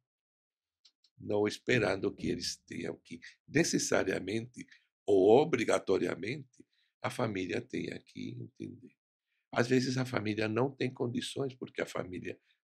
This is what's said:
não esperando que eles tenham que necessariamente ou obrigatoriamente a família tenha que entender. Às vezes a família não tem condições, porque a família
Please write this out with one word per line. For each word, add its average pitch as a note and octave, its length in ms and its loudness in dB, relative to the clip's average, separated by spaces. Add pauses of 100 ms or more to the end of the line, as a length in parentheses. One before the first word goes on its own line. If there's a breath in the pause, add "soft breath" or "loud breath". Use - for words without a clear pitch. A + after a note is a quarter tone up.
(1200)
não G#2 280 0
esperando G2+ 680 0
que - 140 -6
eles - 280 -4 (100)
tenham E2+ 380 -8
que E2 160 -16 (280 loud breath)
necessariamente G#2 1160 0 (400 soft breath)
ou G2 240 8 (100)
obrigatoriamente G2 1200 0 (380)
a B2 80 -4
família G#2 500 -2
tenha E2+ 400 -6
que - 300 -10 (100)
entender. G#1+ 540 -14 (580)
Às A#2+ 160 0
vezes C3 300 2
a B2+ 80 -2
família G#2+ 420 -2
não A#2+ 220 0
tem B2+ 220 -4
condições, B2 640 -6
porque - 280 -8
a - 40 -4
família - 540 -8 (340)